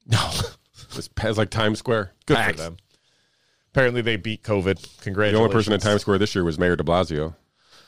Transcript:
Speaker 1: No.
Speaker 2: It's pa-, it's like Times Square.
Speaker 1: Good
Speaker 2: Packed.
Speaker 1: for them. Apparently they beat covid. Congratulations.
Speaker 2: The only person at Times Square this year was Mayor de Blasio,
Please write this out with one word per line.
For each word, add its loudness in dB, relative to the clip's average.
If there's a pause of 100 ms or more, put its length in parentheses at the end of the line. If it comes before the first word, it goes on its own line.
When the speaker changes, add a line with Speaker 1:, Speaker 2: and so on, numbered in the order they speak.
Speaker 1:
No. 0 (680)
Speaker 2:
It's -10
pa-, -4
it's -2
like 0
Times 0
Square. -2 (160)
Speaker 1:
Good 4
Speaker 2:
Packed. 0
Speaker 1:
for -8
them. -10 (920)
Apparently 2
they 0
beat -8
covid. -2
Congratulations. 0
Speaker 2:
The 4
only 2
person 2
at 2
Times 2
Square 2
this 0
year 0
was 0
Mayor 2
de -4
Blasio, 0 (520)